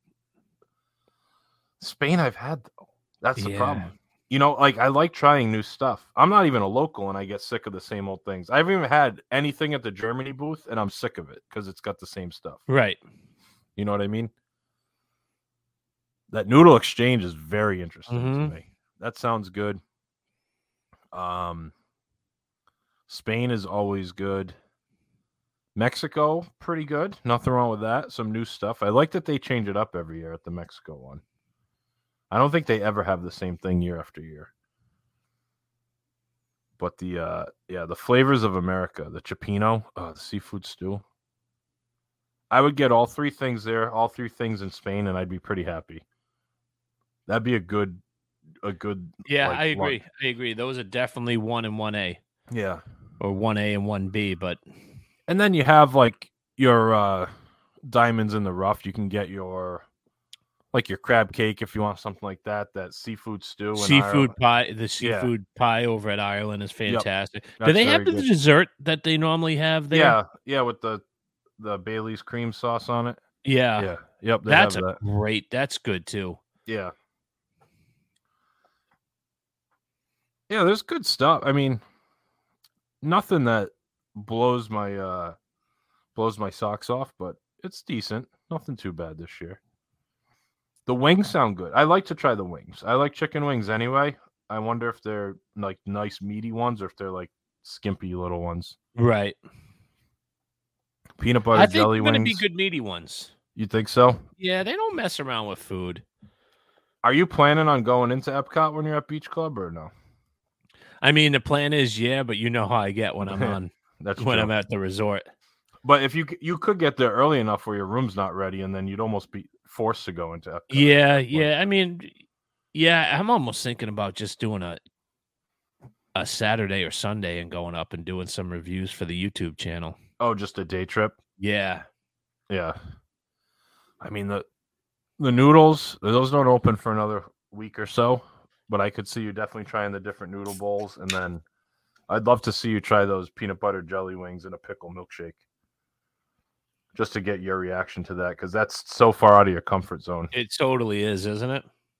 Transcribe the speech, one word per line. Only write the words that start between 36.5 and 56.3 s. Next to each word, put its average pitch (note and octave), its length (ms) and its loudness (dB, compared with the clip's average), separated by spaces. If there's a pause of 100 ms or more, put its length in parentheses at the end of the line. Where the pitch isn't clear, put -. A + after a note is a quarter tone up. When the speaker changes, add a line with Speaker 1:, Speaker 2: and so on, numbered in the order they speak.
Speaker 1:
But F2+ 200 -6
the, F2+ 200 -6
uh, E2 260 -6 (240)
yeah, F2 160 -8
the E2+ 100 -8
flavors C3 480 4
of F#2+ 140 0
America, F#2 540 -4
the A#2+ 100 -12
cioppino, G#2+ 640 -2 (120)
uh, E2 160 -12
the - 80 -20
seafood - 440 -12
stew. G2+ 380 -10 (1500)
I B2+ 100 4
would C#3+ 160 4
get C#3 140 4
all A#2+ 160 6
three D3 240 -4
things B2 320 -6
there, A2+ 300 -2
all A2+ 160 0
three A#2+ 200 -8
things A2 340 -6
in F#2+ 80 -8
Spain, G2+ 360 -6
and F#2 100 -2
I'd F#2 120 -4
be F2+ 100 -10
pretty F#2+ 240 -6
happy. D#2+ 400 -10 (1300)
That'd A2 160 -2
be B2 100 0
a G#2+ 60 0
good, F#2+ 400 -4 (640)
a G2+ 100 -6
good, F#2 400 -8 (140)
Speaker 2:
Yeah, C#3+ 220 0
Speaker 1:
like, C3 100 -4
Speaker 2:
I D#3 80 -2
agree. D3+ 320 -2
Speaker 1:
lunch. - 100 -16 (140)
Speaker 2:
I C3+ 60 -2
agree. A#2 260 -4
Those B2 240 -6
are A2+ 60 -8
definitely A#2+ 520 -2
one A2+ 280 -2
and G#2+ 140 -6
one G#2+ 160 -4
A. F#2 240 -4 (320)
Speaker 1:
Yeah. G2 300 -4 (400)
Speaker 2:
Or G2 120 -2
one G#2 260 0
A G#2 160 0
and G2+ 120 -2
one G2 220 -4
B, G2+ 260 -2
but F2 240 -6 (680)
Speaker 1:
And F3+ 100 0
then G3+ 160 4
you D3+ 100 4
have, D3 300 10
like, A#2+ 360 4 (260)